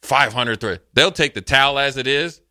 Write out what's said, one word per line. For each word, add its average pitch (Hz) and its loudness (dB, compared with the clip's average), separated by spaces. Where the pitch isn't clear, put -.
five 135 0
hundred 117 -4
thread." 95 -4
They'll 175 4
take 151 -2
the 98 -8
towel 139 2
as 139 -2
it 127 -6
is 151 -2